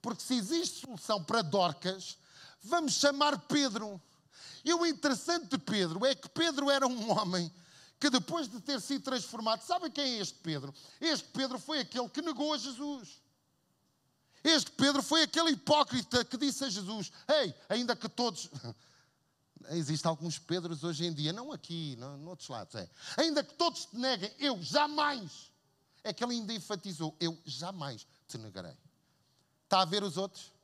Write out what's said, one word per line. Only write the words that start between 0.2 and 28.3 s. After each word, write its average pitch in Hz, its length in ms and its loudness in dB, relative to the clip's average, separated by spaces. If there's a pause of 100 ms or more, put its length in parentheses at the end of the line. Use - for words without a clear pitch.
se 262 120 0
existe 254 500 -2
solução 214 360 -2
para 214 200 2
Dorcas, 185 760 0 (460)
vamos 285 300 2
chamar 285 460 4
Pedro. 214 600 0 (640)
E 320 100 4
o 339 120 4
interessante 302 640 2
de 262 100 0
Pedro 190 480 0
é 269 100 4
que - 140 -18
Pedro 294 400 2
era 269 180 4
um 233 240 0
homem 175 420 2 (460)
que 285 100 4
depois 254 380 2
de 208 140 -12
ter 277 180 -2
sido 277 240 -4
transformado, 226 600 -2
sabem 349 280 -2
quem 269 240 -2
é 208 60 -4
este - 140 -6
Pedro? 139 380 -6 (280)
Este 311 260 0
Pedro 254 320 -4
foi 302 200 -4
aquele 233 280 -4
que 269 140 -6
negou 302 320 -2
a 294 40 0
Jesus. 262 640 -8 (1200)
Este 311 300 4
Pedro 269 320 4
foi 320 200 6
aquele 330 280 4
hipócrita 254 720 4
que - 140 -6
disse 277 260 -2
a 269 60 -2
Jesus: 202 420 -6 (160)
"Ei, 254 260 2 (140)
ainda 233 260 0
que 208 140 -4
todos," 226 420 -2 (600)
<laughs> - 600 -20
existem 160 360 0
alguns 160 320 -2
Pedros 165 460 -4
hoje 165 200 -2
em 170 80 -2
dia, 151 200 -2
não 254 180 -8
aqui, 160 460 -8
não, 139 180 -12
noutros 160 320 -14
lados, 117 280 -10
é. 95 140 -8 (280)
"Ainda 302 260 2
que - 120 -12
todos - 320 0
te 208 100 -12
neguem, 226 420 -2
eu 254 240 0
jamais." 294 880 -2 (500)
É - 120 -4
que - 100 -2
ele 240 120 -2
ainda 226 180 -4
enfatizou: 170 680 -6
"Eu 165 240 -2
jamais 143 640 -8 (180)
te - 120 -12